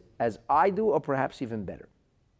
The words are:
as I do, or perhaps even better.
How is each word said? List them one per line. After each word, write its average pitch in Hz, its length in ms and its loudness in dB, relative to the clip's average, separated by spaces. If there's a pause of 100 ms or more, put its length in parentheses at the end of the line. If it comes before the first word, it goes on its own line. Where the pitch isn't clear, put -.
(180)
as 117 200 0 (120)
I 160 200 4
do, 208 160 0
or 156 140 2
perhaps 135 400 -2
even 113 240 -6
better. 82 240 -12 (500)